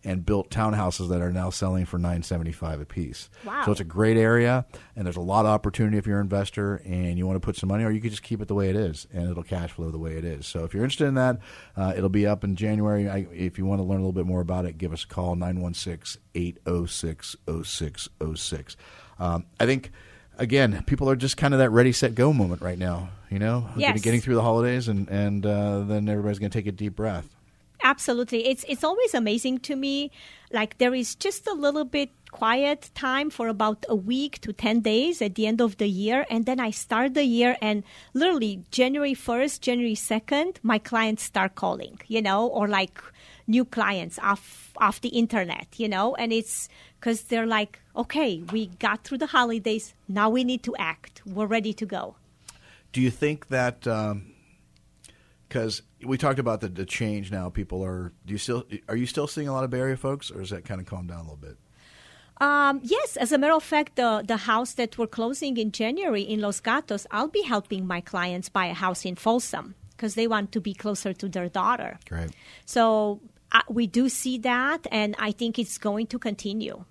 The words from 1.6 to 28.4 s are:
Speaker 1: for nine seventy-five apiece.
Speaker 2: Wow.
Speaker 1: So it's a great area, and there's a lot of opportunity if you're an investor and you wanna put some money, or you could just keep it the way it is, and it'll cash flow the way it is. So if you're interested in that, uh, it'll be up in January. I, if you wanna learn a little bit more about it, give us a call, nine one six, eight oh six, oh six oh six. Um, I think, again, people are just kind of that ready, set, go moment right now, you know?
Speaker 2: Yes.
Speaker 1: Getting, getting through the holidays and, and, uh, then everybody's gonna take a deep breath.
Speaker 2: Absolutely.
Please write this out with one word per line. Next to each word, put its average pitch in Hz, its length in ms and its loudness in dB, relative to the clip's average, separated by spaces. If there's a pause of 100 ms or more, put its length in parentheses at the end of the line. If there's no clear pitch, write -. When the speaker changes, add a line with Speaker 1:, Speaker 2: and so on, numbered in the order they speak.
Speaker 1:
for - 100 -6
nine 87 280 0
seventy-five 82 560 -4
apiece. - 500 -8 (140)
Speaker 2:
Wow. 240 200 -4
Speaker 1:
So 107 60 2
it's 101 100 0
a 95 40 -4
great 107 320 4
area, 120 500 4 (300)
and 101 100 -4
there's 87 100 -4
a 90 40 -6
lot 98 260 2
of 107 60 4
opportunity 107 440 2
if 101 80 0
you're 101 140 0
an 101 80 0
investor 101 580 -2
and 90 320 -2
you 90 80 0
wanna 95 140 0
put - 180 -4
some 95 120 -4
money, 104 160 2
or 107 80 2
you 107 80 0
could 113 100 -4
just 104 140 -10
keep 107 180 -4
it 101 60 -8
the 101 60 0
way 98 140 2
it 95 60 2
is, 92 380 -2
and 90 180 -2
it'll 85 140 -4
cash 85 260 -4
flow 82 220 -6
the 80 60 -6
way 80 180 -6
it 80 80 -6
is. 76 200 -6
So 82 200 -6
if 85 100 -8
you're 101 80 0
interested 127 240 0
in 135 80 2
that, 127 240 4 (380)
uh, 95 200 0
it'll 92 120 2
be 101 180 4
up 104 160 2
in 98 140 0
January. 104 520 2
I, 98 240 -2
if 87 240 -4
you 95 80 -2
wanna 95 200 2
learn 95 140 0
a 95 40 0
little 92 100 0
bit 90 140 0
more 90 140 2
about 90 240 -2
it, 80 140 -6
give 82 140 -4
us 82 120 -8
a - 20 -14
call, 90 300 -2
nine 90 240 -2
one 87 140 -4
six, - 440 -10 (160)
eight 87 320 -4
oh 87 200 0
six, - 500 -6 (100)
oh 82 160 -4
six - 460 -8 (120)
oh 78 140 -4
six. - 420 -8 (440)
Um, 87 260 0 (140)
I 107 60 6
think, 131 260 0 (440)
again, 117 500 4
people 135 220 2
are 131 80 6
just 131 200 0
kind 139 180 4
of 135 60 6
that 127 100 8
ready, 120 220 8
set, 117 220 2
go 127 180 6
moment 92 280 2
right 90 180 -4
now, 90 300 -2 (220)
you 98 80 -2
know? 117 360 0
Speaker 2:
Yes. 285 140 2
Speaker 1:
Getting, 110 140 0
getting 113 180 4
through 127 140 2
the 110 80 6
holidays 117 460 2
and, 101 200 0
and, 101 380 0
uh, 104 340 2
then 104 280 0
everybody's 104 300 0
gonna 104 120 -2
take 101 160 -2
a 101 60 -4
deep 101 220 -4
breath. 101 400 -4 (480)
Speaker 2:
Absolutely. 247 640 2